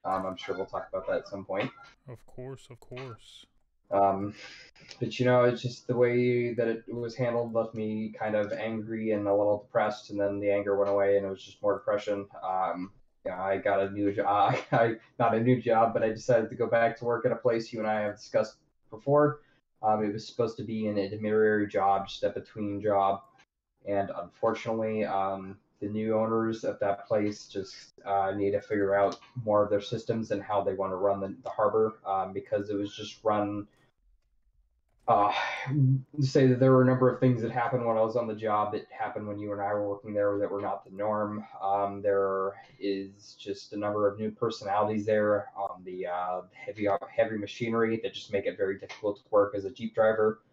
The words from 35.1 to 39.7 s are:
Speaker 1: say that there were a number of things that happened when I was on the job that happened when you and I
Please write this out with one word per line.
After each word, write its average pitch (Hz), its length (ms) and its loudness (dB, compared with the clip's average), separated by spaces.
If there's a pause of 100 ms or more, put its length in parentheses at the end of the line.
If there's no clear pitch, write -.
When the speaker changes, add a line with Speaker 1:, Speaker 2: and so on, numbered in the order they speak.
Speaker 1:
say 135 280 4
that 123 120 6
there 131 120 8
were 127 120 8
a - 20 8
number 127 260 6
of - 80 -4
things 123 220 4
that 113 100 -2
happened 120 340 -2
when 113 120 2
I 110 40 4
was 110 140 2
on 113 120 0
the 107 80 -4
job 104 380 0
that - 180 -6
happened - 360 -8
when 104 120 -8
you 104 120 -6
and 101 100 -6
I 101 120 -2